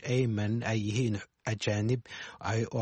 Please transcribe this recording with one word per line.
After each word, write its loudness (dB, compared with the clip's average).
Ayman 2
ay 2
yihiin 0
ajaanib 0
ay, 0
oo -2